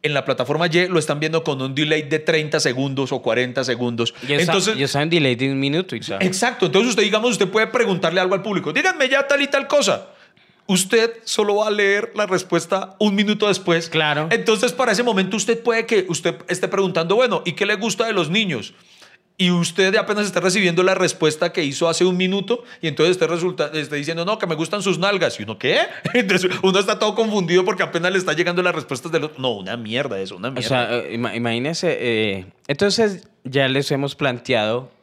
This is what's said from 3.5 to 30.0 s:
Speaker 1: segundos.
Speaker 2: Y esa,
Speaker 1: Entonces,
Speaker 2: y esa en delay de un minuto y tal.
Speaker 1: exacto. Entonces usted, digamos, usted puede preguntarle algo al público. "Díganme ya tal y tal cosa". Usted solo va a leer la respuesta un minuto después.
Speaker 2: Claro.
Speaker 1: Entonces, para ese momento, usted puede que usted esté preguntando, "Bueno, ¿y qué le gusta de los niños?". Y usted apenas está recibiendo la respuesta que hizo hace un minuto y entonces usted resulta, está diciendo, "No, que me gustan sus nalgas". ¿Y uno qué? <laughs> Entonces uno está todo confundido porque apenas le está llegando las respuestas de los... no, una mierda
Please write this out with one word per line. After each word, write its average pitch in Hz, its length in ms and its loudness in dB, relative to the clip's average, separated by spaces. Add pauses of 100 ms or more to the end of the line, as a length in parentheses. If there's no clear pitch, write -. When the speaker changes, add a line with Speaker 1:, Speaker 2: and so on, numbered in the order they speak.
Speaker 1:
segundos. 120 500 -2 (140)
Speaker 2:
Y 143 60 0
esa, 151 100 2
Speaker 1:
Entonces, 185 340 0
Speaker 2:
y 135 60 0
esa 139 180 0
en 156 80 0
delay 143 260 2
de 135 160 -2
un 135 80 -2
minuto 143 360 -2
y 110 40 -8
tal. 104 240 -8
Speaker 1:
exacto. 190 440 0
Entonces 202 240 2
usted, 208 120 2
digamos, 214 280 0
usted 196 180 0
puede 214 180 0
preguntarle 190 540 0
algo 190 120 0
al 185 80 -2
público. 185 320 -4
"Díganme 302 360 0
ya 277 180 2
tal 277 140 0
y 277 60 0
tal 277 200 -2
cosa". 240 400 2 (600)
Usted 220 440 2 (120)
solo 208 340 0
va 214 100 2
a 214 40 0
leer 208 440 2
la 208 120 0
respuesta 185 720 -2
un 208 160 2
minuto 208 320 2
después. 175 420 0
Speaker 2:
Claro. 156 420 0
Speaker 1:
Entonces, 226 400 2
para 247 200 0
ese 196 120 0
momento, 196 320 0
usted 226 280 0
puede 226 240 0
que 196 220 2
usted 170 260 -2 (120)
esté 180 200 -2
preguntando, 185 480 0
"Bueno, 233 300 2
¿y 170 80 -2
qué 196 120 0
le 208 100 2
gusta 226 300 -2
de 226 80 -2
los 165 160 0
niños?". 175 440 -2 (680)
Y 180 100 4
usted 185 440 2
apenas 208 300 0
está 175 160 -2
recibiendo 180 420 2
la 185 120 4
respuesta 170 580 0
que 170 100 0
hizo 143 240 0
hace 165 160 2
un 180 140 4
minuto 196 480 0 (160)
y 160 80 -2
entonces 160 260 4
usted 170 140 2
resulta, 165 440 -2
está 147 220 -6
diciendo, 160 300 -4
"No, 214 120 -2
que 214 80 -2
me 165 80 -4
gustan 190 300 -4
sus 190 160 0
nalgas". 185 400 0
¿Y 107 40 -8
uno 107 140 -8
qué? 175 220 2 (240)
<laughs> - 100 -6
Entonces 185 380 2 (100)
uno 190 160 4
está 202 220 0
todo 214 160 0
confundido 196 480 2
porque 196 180 -2
apenas 175 300 0
le 190 60 0
está 175 160 0
llegando 175 280 0
las 175 140 0
respuestas 147 380 -6
de 160 80 2
los... 151 180 -10
no, 131 120 -2
una 101 260 -8
mierda 113 420 -4